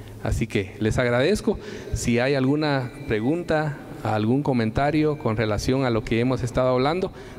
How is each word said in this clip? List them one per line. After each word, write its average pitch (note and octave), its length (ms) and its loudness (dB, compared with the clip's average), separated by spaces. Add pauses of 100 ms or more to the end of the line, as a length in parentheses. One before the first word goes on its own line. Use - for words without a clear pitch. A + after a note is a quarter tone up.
(240)
Así G#2+ 240 0
que G2 320 -2
les G#2+ 180 2
agradezco. C3+ 600 2 (340)
Si A#2 260 2
hay C3+ 160 2
alguna C3+ 560 2 (160)
pregunta, D3+ 720 0 (240)
algún A2 400 2
comentario D3 760 2
con A2 180 -2
relación A#2 480 0
a B2 60 2
lo A2+ 120 2
que A2+ 160 0
hemos B2 240 0
estado B2+ 280 2
hablando, D3 420 0 (260)